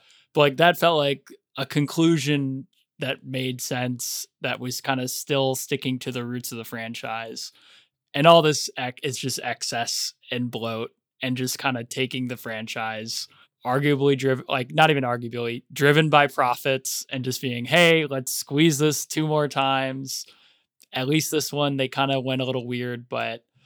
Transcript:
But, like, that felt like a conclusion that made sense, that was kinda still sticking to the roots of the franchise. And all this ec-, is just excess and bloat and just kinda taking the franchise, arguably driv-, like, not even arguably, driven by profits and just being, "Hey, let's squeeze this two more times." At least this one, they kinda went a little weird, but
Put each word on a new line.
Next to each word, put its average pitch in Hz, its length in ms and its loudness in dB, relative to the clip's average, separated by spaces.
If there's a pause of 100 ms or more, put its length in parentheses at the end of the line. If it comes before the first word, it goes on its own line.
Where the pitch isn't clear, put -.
(340)
But, 160 80 2
like, 139 160 4
that 170 200 6
felt 170 200 2
like 143 300 -2 (300)
a 135 80 -4
conclusion 143 1040 0 (320)
that 131 260 -6
made 131 360 -6
sense, 127 640 -6 (140)
that 123 180 -4
was 123 220 -6
kinda 131 260 -2
still 135 480 0
sticking 131 440 -4
to 127 120 -8
the 120 140 -6
roots 123 260 -8
of 120 80 -10
the 110 60 -10
franchise. 113 840 -10 (640)
And 143 140 2
all 170 160 12
this 151 340 0
ec-, 127 260 -6
is 131 140 -4
just 127 260 -4
excess - 720 -4 (180)
and 123 200 -2
bloat 113 400 -6 (320)
and 127 140 -2
just 127 200 -4
kinda 123 260 -4
taking 127 440 -4
the 120 100 -6
franchise, 110 880 -8 (380)
arguably 139 520 2
driv-, 131 300 0
like, 131 240 -4
not 156 200 6
even 139 120 2
arguably, 120 600 -6 (100)
driven 147 380 6
by 143 160 8
profits 131 840 -2
and 131 140 -4
just 127 160 -4
being, 120 240 -4
"Hey, 165 400 6
let's 135 280 -6
squeeze 151 440 4
this 151 300 2
two 156 200 -2
more 151 200 2
times." 135 800 -2 (680)
At 127 140 -2
least 151 240 2
this 151 200 -2
one, 143 260 -2
they 131 120 0
kinda 139 300 0
went 131 220 -2
a 127 40 0
little 127 200 -4
weird, 123 440 -6
but 113 340 -6 (220)